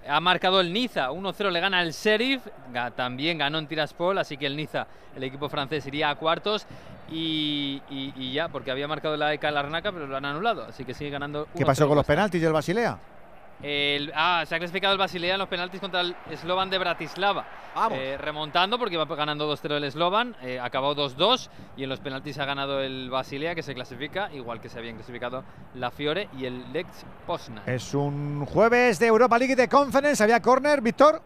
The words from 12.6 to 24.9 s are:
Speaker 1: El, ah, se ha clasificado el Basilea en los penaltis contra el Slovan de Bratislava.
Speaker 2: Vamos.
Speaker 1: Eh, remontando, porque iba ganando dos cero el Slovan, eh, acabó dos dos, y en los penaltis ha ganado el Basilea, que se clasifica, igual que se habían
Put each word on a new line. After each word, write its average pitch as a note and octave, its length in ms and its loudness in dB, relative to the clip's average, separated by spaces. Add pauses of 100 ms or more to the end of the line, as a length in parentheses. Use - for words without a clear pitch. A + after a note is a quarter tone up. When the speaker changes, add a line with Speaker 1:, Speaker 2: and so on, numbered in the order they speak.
Speaker 1:
El, C#3+ 540 0
ah, E3 320 4
se - 80 -4
ha E3 40 0
clasificado F3+ 340 0
el G3 80 2
Basilea F3+ 320 0
en G3 80 0
los F#3 80 -2
penaltis F3+ 320 -6
contra F#3 220 -2
el F3 120 -2 (180)
Slovan F#3 380 -2
de F#3+ 80 0
Bratislava. F3 680 0 (300)
Speaker 2:
Vamos. G#3 240 0
Speaker 1:
Eh, C3+ 180 -4
remontando, D#3 640 0
porque A3+ 160 -2
iba D#3+ 100 0
ganando D3+ 440 -2
dos C#3+ 120 -2
cero D3 160 -2
el D3 140 -2
Slovan, F#3+ 520 0
eh, B2+ 180 -6
acabó C3 340 0
dos C#3 220 -2
dos, G#3+ 340 2 (260)
y B2+ 60 -8
en C3+ 60 -6
los C3 100 -6
penaltis C#3 400 -8
ha C#3+ 60 -2
ganado C#3 360 -2
el C3 300 -6
Basilea, C#3 460 -4
que D#3+ 80 -6
se C#3 100 -8
clasifica, D3 580 -6
igual A#2 280 -8
que A#2+ 80 -14
se A#2+ 100 -12
habían A#2 160 -10